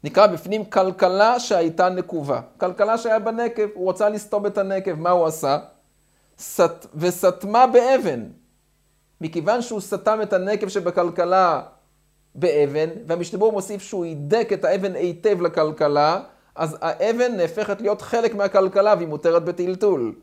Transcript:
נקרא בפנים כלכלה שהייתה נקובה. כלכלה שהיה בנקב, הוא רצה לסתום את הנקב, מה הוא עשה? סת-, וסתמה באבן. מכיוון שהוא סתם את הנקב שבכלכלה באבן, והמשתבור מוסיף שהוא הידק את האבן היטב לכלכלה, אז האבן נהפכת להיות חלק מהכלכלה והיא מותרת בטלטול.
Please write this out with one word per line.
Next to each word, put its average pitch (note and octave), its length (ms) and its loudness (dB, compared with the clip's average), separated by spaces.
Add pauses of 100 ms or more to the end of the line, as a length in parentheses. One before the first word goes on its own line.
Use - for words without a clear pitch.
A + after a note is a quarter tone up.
נקרא F#3 220 4
בפנים G3 380 -2
כלכלה G3 760 2
שהייתה E3+ 480 0
נקובה. D#3+ 520 -4 (200)
כלכלה G3+ 380 0
שהיה A3+ 200 0
בנקב, A3+ 560 -2
הוא F#3 160 -2
רצה G#3 180 0
לסתום G#3 380 -4
את G#3 120 -2
הנקב, F#3+ 360 -2
מה D#3+ 160 -2
הוא F3 160 4
עשה? D3+ 320 -2 (800)
סת-, - 560 -2
וסתמה F3+ 720 2
באבן. A#3 580 2 (960)
מכיוון E3 420 -2
שהוא A3 180 -6
סתם G3+ 420 -2
את G#3 100 -2
הנקב G3 360 -2
שבכלכלה F3 920 0 (720)
באבן, D3 540 2 (180)
והמשתבור F3 460 0
מוסיף G3 300 -6
שהוא F#3 220 -8
הידק E3 480 -2
את F#3+ 120 -4
האבן F#3 300 0
היטב F3 460 0
לכלכלה, D#3 800 2 (360)
אז D3+ 240 -4
האבן A3+ 560 0
נהפכת G3 440 -2
להיות G#3 220 -2
חלק A#3 320 0
מהכלכלה G3+ 640 4
והיא E3+ 120 -4
מותרת E3 360 2
בטלטול. F3 800 0